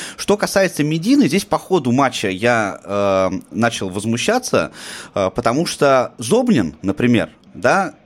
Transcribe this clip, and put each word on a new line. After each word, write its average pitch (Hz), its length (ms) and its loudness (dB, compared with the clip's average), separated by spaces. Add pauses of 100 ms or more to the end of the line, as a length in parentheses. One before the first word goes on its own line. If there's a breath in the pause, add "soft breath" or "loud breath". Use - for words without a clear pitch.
(180 loud breath)
Что 202 200 0
касается 185 460 0
Медины, 175 440 2
здесь 196 180 0
по 147 140 -2
ходу 143 320 0
матча 127 380 0
я, 104 540 0
э, 98 460 0 (220)
начал 110 380 -2
возмущаться, 113 840 -2 (420 loud breath)
э, 95 220 0
потому 123 320 0
что 135 500 2
Зобнин, 143 640 0
например, 104 480 0 (240)
да, 156 400 0 (120)